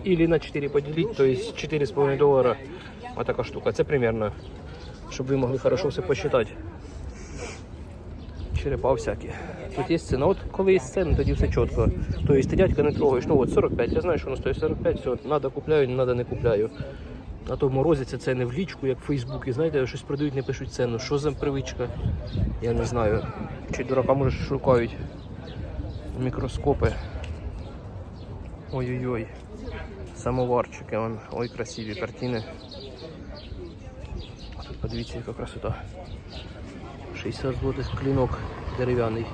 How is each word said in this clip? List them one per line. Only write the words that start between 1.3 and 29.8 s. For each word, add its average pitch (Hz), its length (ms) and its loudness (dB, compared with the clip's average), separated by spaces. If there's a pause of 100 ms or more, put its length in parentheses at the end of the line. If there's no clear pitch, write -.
чотири 147 300 0
з - 40 -4
половиною 139 280 4
долара. 131 380 8 (600)
Отака 113 280 0
штука. - 280 -2
Це 156 120 2
примерно, 113 480 2 (760)
щоб 131 160 -4
ви 135 100 4
могли 127 220 2
хорошо 127 300 2
все - 140 -2
посчитати. 135 480 2 (2000)
Черепа 131 300 2
всякі. - 380 -2 (460)
Тут - 140 -2
є 170 80 4
ціна. 135 280 2
От 185 100 6 (140)
коли 190 220 4
є 185 60 8
ціна, 170 380 2
тоді 143 160 4
все 139 140 4
чітко. 117 420 4 (380)
Тобто 139 220 6
ти 160 80 2
дядька 170 260 6
не 147 100 4
трогаєш. 131 340 4
Ну 151 120 6
от 123 140 4
сорок 185 240 4
п'ять. 120 160 0
Я - 80 2
знаю, 170 180 2
що - 80 -6
воно 135 100 -4
стоїть - 220 -2
сорок 156 240 0
п'ять. 160 180 2
Все, 127 160 0 (120)
надо 139 220 2
купляю, 143 380 4
не 127 60 -2
надо 127 200 4
не 120 100 0
купляю. 113 460 2 (800)
А 123 80 -2
то 139 140 4
морозяться 135 480 4
ціни 127 260 0
в 120 80 -2
лічку, 156 340 -2
як 131 120 2
в - 20 -12
Фейсбуці. 135 520 -2
Знаєте, 147 340 2
щось 120 160 -6
продають, 143 320 -2
не 135 80 0
пишуть 131 300 -6
ціну. 120 260 0
Що 147 200 0
за 139 140 0
привичка? 135 560 -2 (760)
Я 117 100 2
не 117 120 2
знаю. 113 420 2 (500)
Чи 127 80 -4
дурака, 131 300 4
може, 135 300 2
шукають. 117 520 4 (1200)
Мікроскопи. 127 720 2 (1800)
Ой-ой-ой. 127 540 -2 (880)